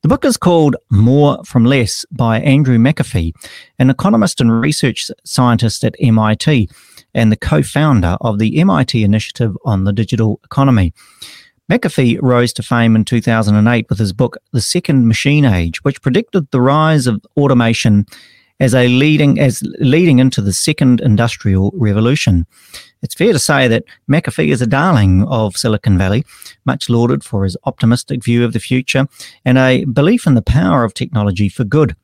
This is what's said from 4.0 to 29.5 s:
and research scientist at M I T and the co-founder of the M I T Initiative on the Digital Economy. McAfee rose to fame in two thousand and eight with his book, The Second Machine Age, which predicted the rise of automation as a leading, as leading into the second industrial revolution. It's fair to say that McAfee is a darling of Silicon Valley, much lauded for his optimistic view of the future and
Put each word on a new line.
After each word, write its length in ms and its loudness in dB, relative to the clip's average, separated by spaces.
and 200 2
research 520 -4
scientist 600 0
at 160 -4
M 180 2
I 160 0
T 340 0
and 160 2
the 60 0
co-founder 840 0
of 200 -4
the 180 -2
M 100 2
I 140 0
T 220 -2
Initiative 600 -2
on 200 -2
the 80 0
Digital 500 -2
Economy. 500 0
McAfee 500 0
rose 340 0
to 100 -10
fame 320 2
in 80 2
two 160 -2
thousand 340 0
and 140 2
eight 200 -2
with 120 -4
his 120 -2
book, 260 -4
The 100 -2
Second 460 0
Machine 380 2
Age, 400 -2
which 180 -4
predicted 480 -2
the 100 0
rise 460 2
of 180 -2
automation 680 2
as 160 0
a 140 4
leading, 500 2
as 240 0
leading 400 4
into 240 2
the 100 -2
second 480 0
industrial 760 0
revolution. 680 0
It's 140 -12
fair 180 0
to 60 0
say 300 0
that 160 0
McAfee 380 -2
is 120 0
a 60 -2
darling 600 2
of 280 -2
Silicon 400 -2
Valley, 300 -2
much 260 -6
lauded 320 0
for 220 -6
his 180 -4
optimistic 640 -2
view 200 0
of 80 -4
the 60 -4
future 480 -2
and 120 2